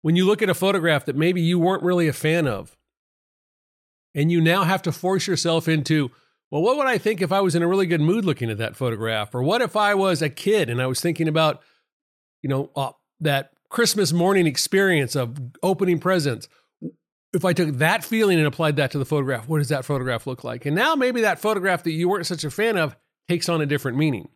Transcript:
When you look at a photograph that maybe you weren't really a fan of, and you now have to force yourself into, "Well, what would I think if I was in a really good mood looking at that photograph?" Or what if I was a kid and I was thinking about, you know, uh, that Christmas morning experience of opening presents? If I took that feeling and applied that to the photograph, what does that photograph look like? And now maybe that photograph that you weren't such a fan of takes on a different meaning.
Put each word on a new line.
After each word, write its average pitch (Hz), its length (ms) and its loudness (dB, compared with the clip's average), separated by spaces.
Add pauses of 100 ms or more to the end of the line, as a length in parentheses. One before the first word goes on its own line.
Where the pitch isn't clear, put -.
When 165 140 2
you 185 80 4
look 208 160 2
at 208 80 2
a 180 60 2
photograph 170 500 0
that 135 120 -4
maybe 175 260 0
you 175 160 2
weren't 180 240 0
really 175 260 2
a 135 60 0
fan 160 320 0
of, 104 300 -6 (1400)
and 151 180 2
you 170 80 4
now 170 240 4
have 185 180 2
to 165 100 -4
force 185 340 -2
yourself 165 420 -2
into, 151 420 0 (400)
"Well, 147 120 -2
what 254 160 2
would 269 80 0
I 240 120 0
think 208 220 -2
if 175 120 0
I 196 80 2
was 180 140 2
in 170 80 2
a 170 60 2
really 190 180 2
good 160 140 0
mood 196 240 2
looking 131 240 -2
at 104 100 -4
that 110 180 -6
photograph?" 113 580 -4
Or 123 80 -2
what 202 180 2
if 208 160 -2
I 208 180 2
was 190 280 0
a 147 80 -2
kid 190 400 0
and 120 100 -2
I 131 60 0
was 131 140 -2
thinking 165 280 -2
about, 156 340 0 (800)
you 131 60 -6
know, 135 260 -2
uh, 135 180 -4 (280)
that 143 320 -2 (160)
Christmas 202 440 0
morning 175 340 4
experience 160 680 2
of 127 220 -2 (260)
opening 180 360 2
presents? 156 500 -2 (840)
If 185 120 -2
I 180 80 2
took 156 260 0
that 180 260 0
feeling 208 340 2
and 151 80 4
applied 151 300 0
that 139 160 0
to 147 60 -4
the 131 60 -2
photograph, 131 440 -4
what 156 100 0
does 135 120 0
that 139 140 -2
photograph 127 440 -4
look 127 160 -10
like? 120 200 -10
And 147 120 -2
now 285 180 2
maybe 254 280 0
that 190 180 0
photograph 196 420 0
that 170 80 -2
you 165 180 0
weren't 190 180 -2
such 165 180 -6
a 143 60 -4
fan 220 260 -2
of 156 200 -2 (300)
takes 170 220 -2
on 165 120 0
a 151 60 0
different 139 320 -2
meaning. 143 380 0